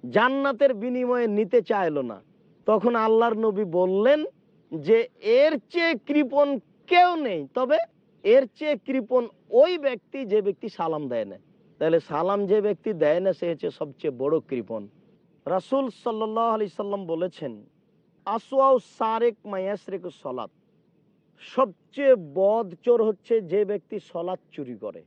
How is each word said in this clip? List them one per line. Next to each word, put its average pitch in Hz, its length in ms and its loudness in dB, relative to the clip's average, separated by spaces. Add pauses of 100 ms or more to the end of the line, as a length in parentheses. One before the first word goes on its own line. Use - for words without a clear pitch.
(100)
জান্নাতের 269 640 2
বিনিময়ে 247 520 -2
নিতে 214 360 0
চাইলো 165 400 -2
না, 110 200 -10 (440)
তখন 220 300 2
আল্লাহর 220 400 2
নবী 214 280 -2
বললেন 190 600 2 (480)
যে, 170 360 0 (120)
"এর 269 380 2 (100)
চেয়ে 330 260 0 (120)
কৃপণ 285 520 0 (280)
কেউ 359 300 4
নেই, 185 380 -4
তবে 254 240 0 (440)
এর 240 320 4
চেয়ে 294 220 -2 (100)
কৃপণ 254 420 0 (220)
ওই 320 280 4
ব্যক্তি 269 460 -6
যে 208 180 0
ব্যক্তি 202 260 -4
সালাম 160 400 -4
দেয় 117 160 -4
না।" 98 140 -14 (400)
তাহলে 160 220 2
সালাম 185 460 -2
যে 208 140 2
ব্যক্তি 208 320 -4
দেয় 156 280 2
না, 190 120 0
সে 175 180 -4
হচ্ছে 147 200 -6
সবচেয়ে 139 480 -8
বড় 147 220 0
কৃপণ। 110 480 -8 (580)
রাসূল 254 420 -2
সাল্লাল্লাহু 220 640 -4
আলাইহি 214 260 -4
সাল্লাম 202 300 -8
বলেছেন, 165 460 -6 (720)
"আসওয়াউ 269 540 2
সারিক 226 680 -2
মা 202 140 -8
ইয়াসরিকু 190 520 -8
সলাত", 127 400 -10 (880)
সবচেয়ে 254 760 2 (200)
বদ 196 400 0 (100)
চোর 240 200 4
হচ্ছে 220 360 0
যে 190 240 0
ব্যক্তি 202 360 -8
সলাত 180 400 -8 (120)
চুরি 123 240 -12
করে। 98 300 -12